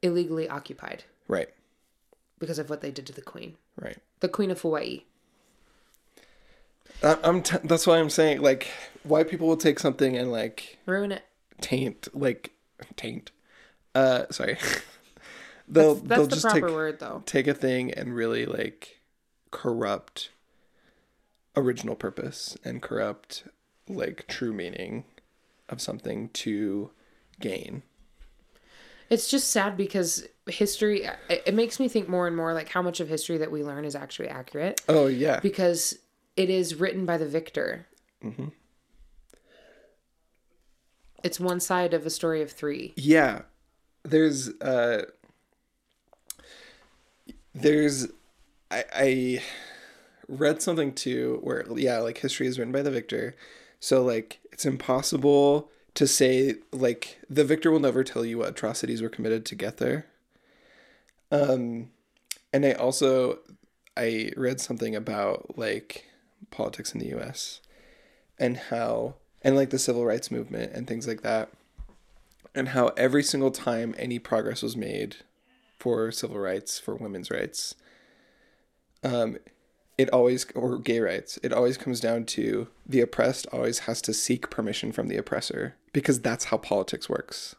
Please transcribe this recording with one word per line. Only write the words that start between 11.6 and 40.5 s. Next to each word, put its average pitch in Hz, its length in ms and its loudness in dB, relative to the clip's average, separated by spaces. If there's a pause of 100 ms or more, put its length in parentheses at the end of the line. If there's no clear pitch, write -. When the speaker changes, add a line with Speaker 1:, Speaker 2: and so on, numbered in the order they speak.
Speaker 2:
taint, 127 520 -4
like, 139 400 -2 (420)
taint. - 360 -10 (640)
Uh, 131 380 6
sorry. - 300 -4
<laughs> - 1040 -8
They'll, 156 280 8
Speaker 1:
That's, - 120 -8
that's 233 120 6
Speaker 2:
they'll 151 80 6
Speaker 1:
the 262 80 2
Speaker 2:
just 240 100 0
Speaker 1:
proper 220 220 6
Speaker 2:
take, 165 80 -2
Speaker 1:
word, 156 240 -4
though. 117 260 -12
Speaker 2:
take 135 220 0
a 143 80 2
thing 127 360 0
and 120 240 -6
really, 117 300 0
like, - 540 -8 (500)
corrupt 113 800 -4 (1300)
original 120 400 -2
purpose - 680 -10
and 123 200 -10
corrupt, - 600 -8 (440)
like, 135 380 -8
true 117 260 -6
meaning 95 520 -8 (640)
of 123 140 -12
something - 520 -8
to 104 580 -4 (480)
gain. - 420 -8 (1300)
Speaker 1:
It's 226 180 2
just 277 220 2
sad 202 260 2
because 190 520 -2 (180)
history, 208 600 0 (240)
it, 175 180 0
it 196 80 2
makes 226 240 2
me 262 80 4
think 208 200 0
more 180 200 0
and 170 100 -2
more, 165 160 0
like, 156 160 -4
how 180 140 0
much 175 160 -2
of 165 80 -4
history 160 320 -2
that 156 120 -2
we 151 120 -4
learn 147 220 -8
is 143 100 -6
actually - 320 -10
accurate. 147 600 -6
Speaker 2:
Oh, 151 200 8
yeah. 135 320 2
Speaker 1:
Because 180 580 2 (400)
it 190 140 2
is 175 240 0
written 185 320 0
by 170 100 2
the 160 100 0
victor. 160 600 -4 (360)
Speaker 2:
Mm-hmm. 131 260 -8 (2750)